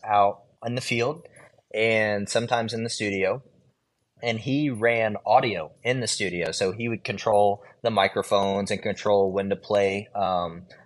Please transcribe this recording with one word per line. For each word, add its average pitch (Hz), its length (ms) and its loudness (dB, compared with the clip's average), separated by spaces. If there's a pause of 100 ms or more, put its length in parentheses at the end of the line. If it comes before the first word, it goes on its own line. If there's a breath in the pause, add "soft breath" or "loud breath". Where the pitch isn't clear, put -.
out 101 380 4 (220)
in 117 120 -4
the 127 40 -2
field 127 460 -4 (480 soft breath)
and 107 540 2
sometimes 117 440 -2
in 113 120 -6
the 117 60 -6
studio. 101 520 -2 (840)
And 113 140 -2
he 135 320 0
ran 113 460 2 (100)
audio 104 460 2 (100)
in 127 160 0
the 117 80 -2
studio. 87 460 -2
So 95 180 0
he 117 180 -6
would 113 140 -6
control 104 600 2 (180 loud breath)
the 117 80 0
microphones 98 800 0
and 101 100 -4
control 98 520 2
when 98 160 -2
to 98 80 -2
play, 101 580 0
um, 90 520 -2 (200 loud breath)